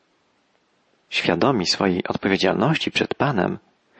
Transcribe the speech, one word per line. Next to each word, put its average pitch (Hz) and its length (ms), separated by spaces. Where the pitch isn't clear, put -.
Świadomi 95 560
swojej 92 420
odpowiedzialności 98 840
przed - 240
Panem, 98 420